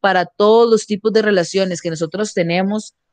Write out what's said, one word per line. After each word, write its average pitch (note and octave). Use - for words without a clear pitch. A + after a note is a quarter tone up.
para F#3
todos A3
los A3
tipos G#3
de A3
relaciones F#3+
que E3+
nosotros E3+
tenemos, F#3+